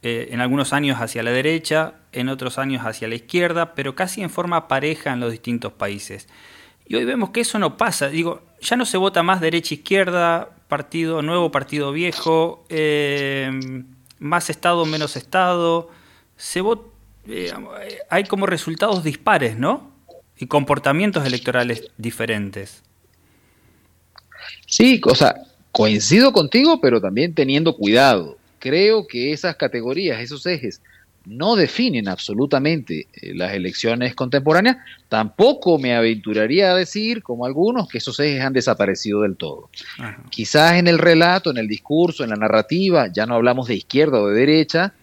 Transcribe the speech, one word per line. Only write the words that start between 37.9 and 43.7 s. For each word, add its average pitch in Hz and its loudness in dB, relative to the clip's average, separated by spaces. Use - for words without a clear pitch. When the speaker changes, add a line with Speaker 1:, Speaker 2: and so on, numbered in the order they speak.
Speaker 2:
esos - -8
ejes 143 0
han 135 -2
desaparecido 104 0
del 98 -2
todo. 80 -12
Speaker 1:
Ajá. 107 -12
Speaker 2:
Quizás 151 4
en 175 4
el 170 6
relato, 170 4
en 123 -4
el 110 -2
discurso, 156 0
en 113 -4
la 107 -2
narrativa, 110 2
ya 113 0
no 120 0
hablamos 123 2
de 120 -2